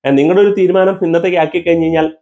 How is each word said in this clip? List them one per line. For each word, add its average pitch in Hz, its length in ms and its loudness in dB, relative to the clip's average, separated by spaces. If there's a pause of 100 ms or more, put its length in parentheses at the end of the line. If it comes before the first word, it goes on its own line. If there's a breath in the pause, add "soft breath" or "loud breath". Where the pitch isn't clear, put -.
ഏഹ്, 139 120 2
നിങ്ങളുടെ 170 240 2
ഒരു 202 140 2
തീരുമാനം 190 500 0
ഇന്നത്തേക്ക് 170 320 0
ആക്കി 160 220 -2
കഴിഞ്ഞു 170 240 0
കഴിഞ്ഞാൽ 160 280 0 (100)